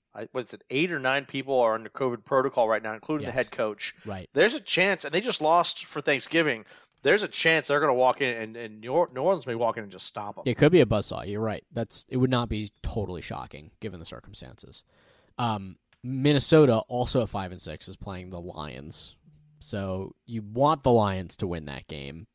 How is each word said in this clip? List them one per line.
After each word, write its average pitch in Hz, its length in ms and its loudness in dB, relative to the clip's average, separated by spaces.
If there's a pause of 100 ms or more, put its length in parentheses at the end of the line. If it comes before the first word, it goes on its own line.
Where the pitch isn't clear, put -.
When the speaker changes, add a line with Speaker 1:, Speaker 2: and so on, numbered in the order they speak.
(140)
Speaker 1:
I, 107 200 -10
what's 123 200 -6
it, 107 160 -14
eight 160 220 0
or 151 80 -4
nine 135 260 0
people 135 340 -2
are 113 160 4
under 110 140 -6
covid 120 340 -4
protocol 131 460 2
right 110 140 2
now, 107 100 -6
including 147 320 -6
Speaker 2:
Yes. 117 80 -6
Speaker 1:
the 123 40 -10
head - 140 0
coach. 107 440 -4 (100)
Speaker 2:
Right. 95 280 -10
Speaker 1:
There's 196 200 4
a 302 80 -6
chance, 185 420 0
and 147 100 -8
they 180 80 2
just 226 200 -4
lost 160 440 2
for - 140 -10
Thanksgiving. 143 640 0 (400)
There's 190 200 4
a 165 40 -2
chance 160 400 2
they're 143 140 2
gonna 143 120 4
walk 127 280 4
in, 123 140 0
and, 110 220 -8
and 110 240 -12
New 120 120 -8
Or-, 170 200 2
New 127 80 -6
Orleans 170 260 0
may 117 80 -2
walk 113 220 0
in 110 60 -6
and 98 80 -14
just 90 160 -6
stomp 104 300 -10
'em. - 80 -12
Speaker 2:
It 123 120 0
could 151 140 6
be 175 100 8
a 123 40 6
buzzsaw. 104 420 -2
You're 208 140 -6
right. 107 300 -4
That's, - 380 -8
it 127 80 -4
would 127 120 4
not 120 200 0
be 107 220 -4 (120)
totally 92 380 -4
shocking 71 580 -12
given 92 200 -10
the 80 60 -14
circumstances. - 800 -18 (540)
Um, 104 400 -4 (240)
Minnesota, 135 760 6 (100)
also 123 360 0
at 101 60 -4
five 95 220 -6
and 90 80 -12
six, - 300 -10
is 95 80 -14
playing 92 320 -10
the 90 100 -10
Lions. 76 800 -12 (420)
So 95 540 -6 (120)
you 113 180 -6
want 135 400 2
the 127 80 6
Lions 98 460 4
to 95 100 -2
win 82 180 -4
that 69 220 -10
game, 76 480 -12